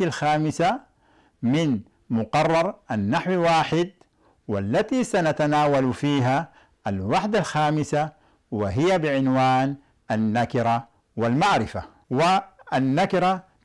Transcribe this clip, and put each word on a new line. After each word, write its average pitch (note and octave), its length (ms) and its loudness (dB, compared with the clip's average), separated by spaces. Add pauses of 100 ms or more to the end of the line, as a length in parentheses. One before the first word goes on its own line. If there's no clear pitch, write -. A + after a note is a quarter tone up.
الخامسة D#3 760 0 (640)
من C3+ 380 0 (300)
مقرر D#3 680 0 (160)
النحو A2+ 400 -2
واحد، E3+ 600 0 (560)
والتي D#3+ 560 -2
سنتناول D3 880 0
فيها C#3+ 560 0 (380)
الوحدة D#3 520 -2
الخامسة، D3+ 680 -2 (420)
وهي B2 480 0
بعنوان C3+ 760 2 (360)
النكرة A#2 760 0 (300)
والمعرفة. A#2 680 0 (260)
والنكرة F3 1300 0 (220)